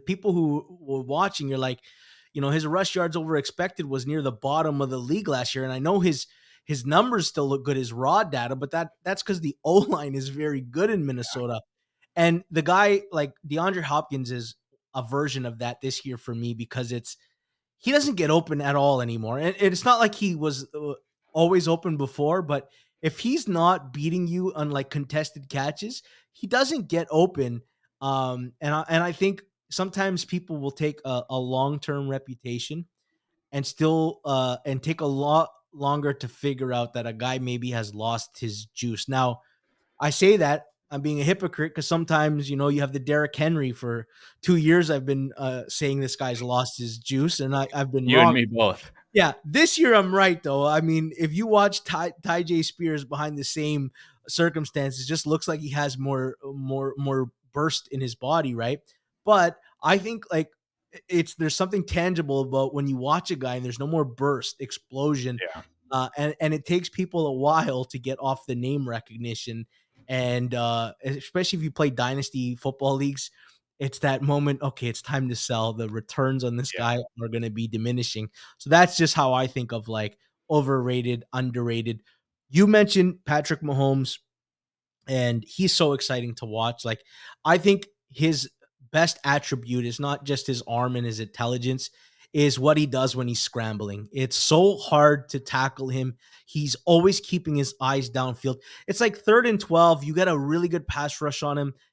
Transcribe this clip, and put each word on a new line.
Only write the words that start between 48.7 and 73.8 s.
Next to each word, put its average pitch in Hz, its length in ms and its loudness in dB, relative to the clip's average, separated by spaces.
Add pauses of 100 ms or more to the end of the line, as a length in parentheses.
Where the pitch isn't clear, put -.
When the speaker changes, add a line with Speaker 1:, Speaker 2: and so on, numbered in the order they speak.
Speaker 1:
Yeah, 175 200 4 (120)
this 254 340 4
year 254 160 6
I'm 190 200 4
right, 190 280 4
though. 139 220 0
I 151 180 4
mean, 160 360 0
if 160 160 0
you 214 120 0
watch 202 360 4
Ty, 170 300 -4 (100)
Ty 175 220 0
J 165 180 0
Spears 156 420 -4
behind 147 320 -6
the 139 80 -6
same 151 460 -2 (380)
circumstances, 143 800 -2
just 160 180 -4
looks 151 220 0
like 156 120 -2
he 147 100 -8
has 139 280 -4
more, 131 460 -2
more, 135 520 -6
more 135 340 -2 (220)
burst 151 380 -4
in 135 100 -6
his 120 140 -6
body, 135 400 0
right? 117 240 -2 (460)
But 185 340 4 (240)
I 175 160 4
think, 220 320 -8
like, 160 200 0 (440)
i-, - 140 -20
it's, 165 260 0
there's 160 220 -2
something 190 280 -2
tangible 165 580 0
about 135 320 0
when 143 120 -2
you 135 100 -2
watch 151 360 -2
a 160 40 -4
guy 127 200 -4
and 127 80 -6
there's 123 160 -8
no 139 80 -6
more 160 160 2
burst, 131 560 -2
explosion, 131 800 -4
Speaker 2:
Yeah. - 220 -10 (280)
Speaker 1:
uh, 131 260 -2
and, 151 240 -4
and 156 140 0
it 151 100 -6
takes 175 240 0
people 175 380 -2
a 139 60 -2
while 135 540 2
to - 120 -12
get 127 220 -6
off 135 260 -4
the 131 80 -4
name 131 340 -2
recognition. 113 800 -8 (420)
And, 123 460 0
uh, 117 380 -2 (100)
especially 147 560 -4
if 156 60 -6
you 156 60 -4
play 151 200 0
dynasty 123 640 -2
football 135 400 -2
leagues, 139 360 -4 (480)
it's 135 200 -6